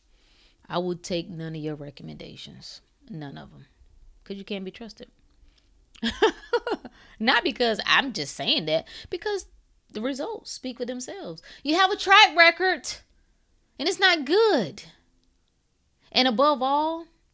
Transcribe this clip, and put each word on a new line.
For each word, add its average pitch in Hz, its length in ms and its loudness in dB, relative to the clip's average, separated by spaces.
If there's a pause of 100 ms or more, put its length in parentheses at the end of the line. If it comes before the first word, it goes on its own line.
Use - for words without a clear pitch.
(680)
I 165 120 -2
would 180 220 -4
take 175 280 -4
none 160 260 -10
of 156 60 -10
your 151 140 -6
recommendations. 147 1040 -16 (280)
None 151 280 -12
of 147 160 -18
'em. 143 140 -20 (580)
'Cause 202 100 -12
you 196 80 -12
can't 196 220 -8
be 185 60 -10
trusted. - 380 -18 (920)
<laughs> - 1160 -2
Not 233 240 2
because 233 420 0
I'm 214 280 4
just 143 220 -6
saying 165 300 -2
that, 156 220 0 (220)
because 392 380 -6 (420)
the 220 120 -10
results 285 500 -6
speak 254 260 -10
for 247 80 -6
themselves. 254 560 -10 (220)
You 302 120 2
have 381 160 4
a 415 40 -2
track 381 420 6
record, 339 500 4 (920)
and 285 100 -2
it's 370 100 -2
not 349 240 2
good. 302 600 2 (1300)
And 254 160 4
above 262 340 4
all, 311 460 0 (260)